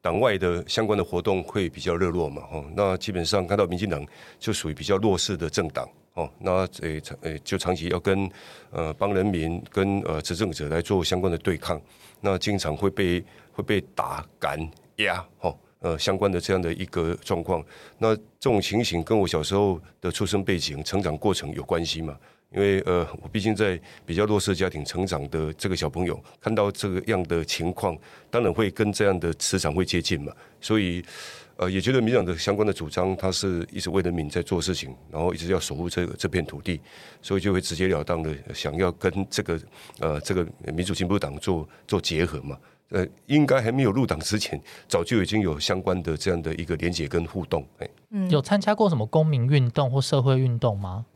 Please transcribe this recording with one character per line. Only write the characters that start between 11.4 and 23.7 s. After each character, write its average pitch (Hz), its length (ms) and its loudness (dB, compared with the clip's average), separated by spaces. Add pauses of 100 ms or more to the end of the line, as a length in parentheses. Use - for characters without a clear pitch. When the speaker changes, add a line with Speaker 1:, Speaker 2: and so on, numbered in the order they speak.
Speaker 1:
抗， 82 200 -4 (440)
那 98 160 2
经 101 200 0
常 78 160 -2
会 95 160 2
被， 90 320 0 (300)
会 - 100 -8
被 104 200 0 (120)
打、 - 320 -4 (140)
赶、 73 180 -2 (380)
压 90 260 0 (180)
哈， 85 140 -2 (260)
呃， 82 200 -2
相 98 180 0
关 98 140 2
的 87 80 0
这 95 140 0
样 92 80 2
的 85 120 -2
一 90 120 -6
个 85 300 -2
状 85 280 -4
况。 85 180 -2 (360)
那 110 180 4
这 - 340 -4
种 104 120 4
情 104 200 0
形 87 220 0
跟 107 160 4
我 95 80 4
小 80 160 0
时 85 100 -2
候 98 240 4 (220)
的 90 100 -2
出 101 160 -2
生 98 160 0
背 92 160 0
景、 76 280 -4
成 98 160 -2
长 78 160 -2
过 98 160 2
程 - 180 -4
有 73 100 -6
关 85 240 -2
系 80 160 -4
嘛？ 73 160 -8 (360)
因 92 60 -2
为， 98 220 4
呃， 87 260 2 (140)
我 - 80 -14
毕 110 100 -2
竟 104 160 2
在 95 240 2 (260)